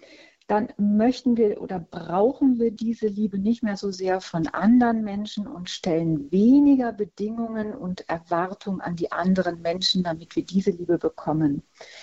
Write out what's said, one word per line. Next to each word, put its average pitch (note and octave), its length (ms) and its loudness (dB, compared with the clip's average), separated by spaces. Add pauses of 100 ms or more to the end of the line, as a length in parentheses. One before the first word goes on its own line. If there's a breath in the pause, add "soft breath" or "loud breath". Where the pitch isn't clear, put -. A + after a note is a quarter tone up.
(460 loud breath)
dann G#3 320 0
möchten G#3+ 580 2
wir G#3+ 240 2
oder F#3 200 -8
brauchen G3+ 760 0
wir A#3 120 2
diese A3 380 -4
Liebe G3+ 300 -2
nicht G#3+ 240 0
mehr G3+ 140 -2
so G3+ 140 -6
sehr F#3 320 -2
von E3 260 -4
anderen A3+ 560 4
Menschen G3+ 420 -8
und F3+ 220 -12
stellen D#3+ 640 -2
weniger B3+ 600 6
Bedingungen G#3+ 840 -6
und - 340 -8
Erwartungen F3 720 -4
an F3 160 -6
die E3 160 -4
anderen F3 480 0
Menschen, F3+ 420 0
damit E3 320 -6
wir E3 100 -2
diese F#3+ 260 0
Liebe F3 260 0
bekommen. D#3 680 -2 (400 loud breath)